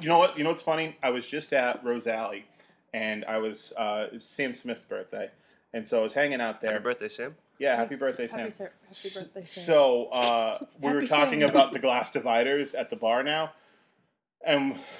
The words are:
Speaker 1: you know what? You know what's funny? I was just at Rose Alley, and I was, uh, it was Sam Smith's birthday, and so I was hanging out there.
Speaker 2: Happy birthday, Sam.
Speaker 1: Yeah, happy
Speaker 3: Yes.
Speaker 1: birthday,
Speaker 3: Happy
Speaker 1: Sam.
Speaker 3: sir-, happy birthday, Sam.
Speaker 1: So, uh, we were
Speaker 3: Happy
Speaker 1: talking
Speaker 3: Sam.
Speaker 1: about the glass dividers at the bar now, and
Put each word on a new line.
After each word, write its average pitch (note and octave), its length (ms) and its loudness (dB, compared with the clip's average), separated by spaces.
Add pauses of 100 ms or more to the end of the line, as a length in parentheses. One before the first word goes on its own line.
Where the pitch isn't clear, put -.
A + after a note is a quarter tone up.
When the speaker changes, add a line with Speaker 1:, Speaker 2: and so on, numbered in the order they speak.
Speaker 1:
you D#3 80 -2
know E3+ 80 6
what? F3+ 220 4
You D3 40 -2
know D#3+ 80 2
what's D#3+ 120 -6
funny? D#3+ 400 -2
I C3 80 2
was B2 160 -4
just - 260 -8
at B2 300 2
Rose A#2+ 240 -2
Alley, G#2+ 380 -4 (480)
and A2 320 -4
I A2 120 -2
was, A2 400 -4
uh, G#2+ 340 -2
it - 40 -14
was A2+ 120 -18
Sam C3+ 280 -4
Smith's A#2 300 -10
birthday, G2+ 440 -8 (440)
and A2+ 140 -8
so A#2 120 2
I A2 40 4
was A2 100 -4
hanging C#3 280 0
out A2+ 200 -4
there. A2 100 -2
Speaker 2:
Happy G#2 120 -4
birthday, A#2+ 240 -4
Sam. B2+ 280 -10 (240)
Speaker 1:
Yeah, C3+ 160 2
happy A#2 180 -2
Speaker 3:
Yes. C3 60 -8
Speaker 1:
birthday, C3 280 -2
Speaker 3:
Happy A2+ 220 -8
Speaker 1:
Sam. - 20 -10
Speaker 3:
sir-, G3 200 -12 (160)
happy F#3+ 260 -12
birthday, F#3 300 -12
Sam. F3 220 -10
Speaker 1:
So, C3+ 400 6
uh, A#2 600 0 (140)
we C#3 120 -2
were C#3+ 100 2
Speaker 3:
Happy C3+ 60 0
Speaker 1:
talking D3 340 4
Speaker 3:
Sam. C#3+ 100 6
Speaker 1:
about C#3 220 6
the C#3 40 -4
glass B2 320 2
dividers B2 640 0
at B2 160 -4
the A#2 60 -8
bar A2+ 260 2
now, D3+ 300 -2 (920)
and C#3 360 2 (200)